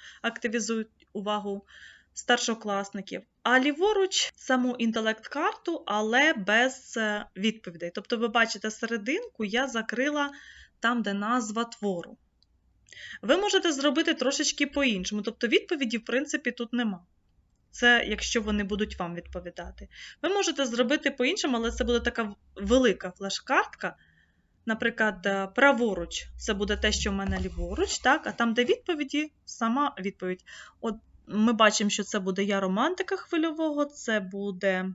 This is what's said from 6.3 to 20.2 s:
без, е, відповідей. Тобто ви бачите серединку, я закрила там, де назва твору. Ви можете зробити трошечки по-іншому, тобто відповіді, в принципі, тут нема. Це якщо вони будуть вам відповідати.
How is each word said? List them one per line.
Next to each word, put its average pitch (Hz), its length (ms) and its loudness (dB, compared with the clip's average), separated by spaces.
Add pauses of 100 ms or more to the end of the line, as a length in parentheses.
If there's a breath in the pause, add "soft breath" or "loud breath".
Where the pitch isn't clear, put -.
без, 233 640 0
е, 214 280 -2 (100)
відповідей. 185 600 -4
Тобто 226 220 -4
ви 233 100 0
бачите 220 440 0
серединку, 233 760 -4
я 233 220 0
закрила 262 640 -2 (480 loud breath)
там, 240 220 0
де 202 120 -2
назва 214 500 -2
твору. 202 540 -6 (1040 loud breath)
Ви 254 160 4
можете 381 340 2
зробити 294 420 2
трошечки 285 540 0
по-іншому, 208 540 0
тобто 226 260 -4
відповіді, 269 500 0
в 220 80 -12
принципі, 285 460 -2
тут 233 220 -8
нема. 214 320 -4 (680)
Це 240 360 4
якщо 214 340 -2
вони 208 220 0
будуть 202 360 -4
вам 170 160 -6
відповідати. 175 720 -12 (340 loud breath)